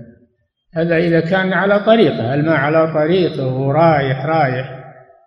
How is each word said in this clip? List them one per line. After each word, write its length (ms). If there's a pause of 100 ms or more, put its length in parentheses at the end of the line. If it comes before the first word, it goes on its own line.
(720)
هذا 240
إذا 220
كان 340
على 260
طريقه، 540
الماء 220
على 380
طريقه 540
ورايح 760
رايح. 560 (460)